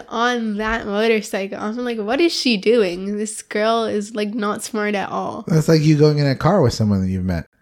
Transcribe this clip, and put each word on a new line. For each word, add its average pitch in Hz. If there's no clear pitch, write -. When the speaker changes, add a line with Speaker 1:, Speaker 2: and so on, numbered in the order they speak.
Speaker 1:
on 233
that 220
motorcycle, 208
I'm 214
like, 240
"What 226
is 330
she 233
doing? 196
This 214
girl 226
is, 208
like, 208
not 208
smart 208
at -
all." 190
Speaker 2:
That's 156
like 160
you 156
going 147
in 143
a 131
car 180
with 117
someone 101
that 92
you've 92
met. 87